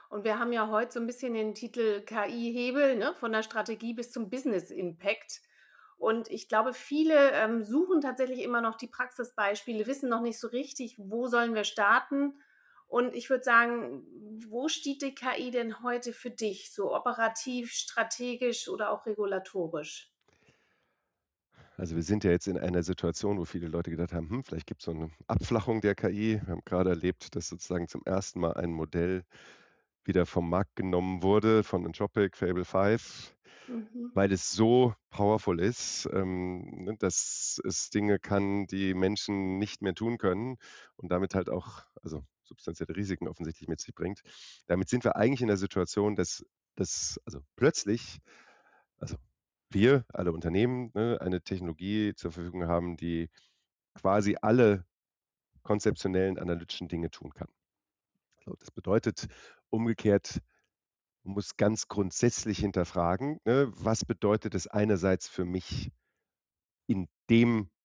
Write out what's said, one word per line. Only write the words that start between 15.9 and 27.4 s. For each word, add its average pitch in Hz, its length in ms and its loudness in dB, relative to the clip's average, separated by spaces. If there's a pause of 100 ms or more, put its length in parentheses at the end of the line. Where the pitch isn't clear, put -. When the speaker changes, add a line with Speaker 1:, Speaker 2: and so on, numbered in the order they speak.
Speaker 1:
für - 160 -12
dich, 202 420 -6
so - 220 -2
operativ, 233 800 -2
strategisch 240 960 -4
oder 208 220 -2
auch 208 160 -6
regulatorisch? 196 1080 -6 (1600)
Speaker 2:
Also 82 200 -6
wir 82 80 0
sind 101 200 2
ja 101 60 6
jetzt 87 180 4
in 92 120 -2
einer 90 240 0
Situation, 92 560 -2
wo 85 60 -4
viele 85 220 -6
Leute 85 220 -4
gedacht 82 240 -4
haben, 80 160 -6
„Hm, 127 140 -6
vielleicht 80 240 -10
gibt's - 180 -12
so 85 60 -4
eine 80 180 -6 (160)
Abflachung 113 560 0
der 101 140 4
K 104 140 0
I.“ 107 360 0
Wir 92 60 -6
haben 85 140 -4
gerade 92 260 4
erlebt, 87 440 -2
dass 85 140 -6